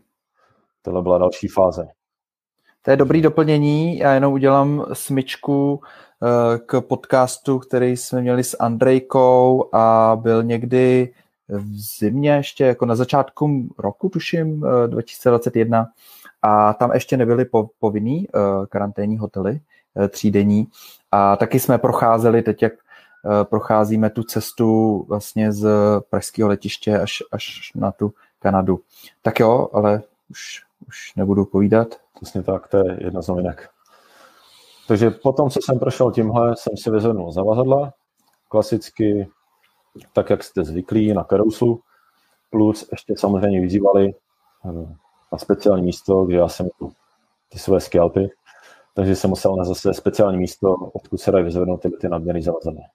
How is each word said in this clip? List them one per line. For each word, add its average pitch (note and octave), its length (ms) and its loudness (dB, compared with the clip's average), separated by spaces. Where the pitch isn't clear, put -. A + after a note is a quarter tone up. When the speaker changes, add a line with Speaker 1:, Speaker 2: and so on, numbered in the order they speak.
Speaker 1:
tohle F2+ 200 -4
byla F2+ 160 4
další F2+ 300 0
fáze. F2+ 400 0
Speaker 2:
To - 80 0
je C3+ 60 4
dobrý C#3+ 260 0
doplnění. D3+ 760 0
Já C#3 160 2
jenom C#3 180 2
udělám C#3 600 2
smyčku, C#3 880 -4
eh, A#2+ 360 2
k B2 220 -2
podcastu, B2+ 800 -2
který B2 380 0
jsme B2+ 240 -6
měli B2 240 0
s - 160 -10
Andrejkou B2+ 1120 4
a A2+ 480 4
byl A2+ 200 2
někdy B2 720 0
v G2+ 320 -8
zimě C3 320 0
ještě, C#3+ 340 0
jako B2 220 2
na A#2 100 2
začátku C#3 720 0
roku, G2+ 300 -4
tuším, D#3+ 560 -4
eh, B2 240 2
dva A#2 140 -4
tisíce - 260 -4
dvacet A#2+ 280 2
jedna. A2+ 320 0
A G#2+ 320 4
tam B2 180 0
ještě C#3 240 0
nebyly A#2+ 280 2
po-, A2 340 -2
povinný, A2+ 500 -2
eh, G2 380 -2
karanténní G#2 520 -4
hotely, G2+ 420 -4
eh, G2 40 2
třídenní. G#2 580 2
A G2+ 240 4
taky A#2+ 240 0
jsme B2 180 2
procházeli A#2 640 2
teď, A2 200 -2
jak, A2 100 0
eh, - 720 -4
procházíme G#2+ 640 0
tu A2+ 120 -8
cestu A2 840 0
vlastně G#2 440 -2
z G#2 160 0
pražského G#2 380 -2
letiště G2+ 500 -2
až, - 240 -6
až - 420 -12
na G#2+ 180 -4
tu G#2 200 -6
Kanadu. F#2+ 420 0
Tak - 180 -2
jo, A#2+ 320 4
ale G#2 300 2
už, - 320 -18
už - 280 -20
nebudu G2 280 0
povídat. G#2 440 2
Speaker 1:
Přesně - 280 -10
tak, F#2+ 260 -6
to - 80 0
je F#2 240 2
jedna F2+ 220 -8
z E2 60 -12
novinek. F2+ 400 -6
Takže A2 220 4
potom, C3+ 400 0
co - 120 -4
jsem - 160 -2
prošel B2 340 -2
tímhle, A#2 440 0
jsem A2 200 -8
si - 140 -6
vyzvednul G#2 420 -2
zavazadla, C3 600 0
klasicky, G#2 800 -2
tak - 180 0
jak G2+ 140 0
jste F2+ 200 -4
zvyklí, G#2 500 -2
na F2 100 -2
karouslu, A2+ 560 0
plus G#2+ 420 0
ještě - 240 -8
samozřejmě G2 440 0
vyzývali, G2 540 2
eh, E2 300 -12
na D#2+ 60 -8
speciální G2 440 0
místo, F#2+ 420 0
kde F2+ 120 0
já E2+ 120 2
jsem F2+ 200 -6
ty F#2+ 100 -18
svoje F#2 220 0
scalpy, F#2+ 480 0
takže F#2+ 220 0
jsem F#2+ 140 -2
musel F#2+ 260 -2
na F2+ 80 -2
zase F#2 300 -2
speciální G2 440 0
místo, F2+ 360 0
odkud - 460 -10
se - 100 -4
dají F#2 140 4
vyzvednout F2 380 -4
tyhle - 160 -6
ty F#2 100 -6
nadměrný E2+ 340 -4
zavazadla. D#2+ 400 -6